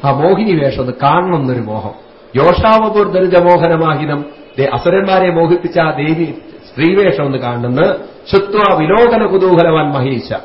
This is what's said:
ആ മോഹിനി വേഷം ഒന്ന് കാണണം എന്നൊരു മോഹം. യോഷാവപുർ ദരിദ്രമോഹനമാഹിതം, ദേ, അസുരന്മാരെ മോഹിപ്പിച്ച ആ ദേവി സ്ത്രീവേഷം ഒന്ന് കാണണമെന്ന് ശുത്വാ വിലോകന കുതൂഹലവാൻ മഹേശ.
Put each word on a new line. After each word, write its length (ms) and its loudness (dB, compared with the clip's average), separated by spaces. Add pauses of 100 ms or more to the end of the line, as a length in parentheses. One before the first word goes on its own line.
ആ 60 2
മോഹിനി 420 0
വേഷം 280 0
ഒന്ന് 120 -4 (100)
കാണണം 320 0
എന്നൊരു 260 -2
മോഹം. 300 -8 (460)
യോഷാവപുർ 760 2
ദരിദ്രമോഹനമാഹിതം, 1120 2 (340)
ദേ, 140 0
അസുരന്മാരെ 580 0
മോഹിപ്പിച്ച 480 0
ആ 120 0
ദേവി 440 -4 (380)
സ്ത്രീവേഷം 520 0
ഒന്ന് 140 -4
കാണണമെന്ന് 560 -2 (380)
ശുത്വാ 460 0
വിലോകന 480 2
കുതൂഹലവാൻ 600 2
മഹേശ. 440 -4 (120)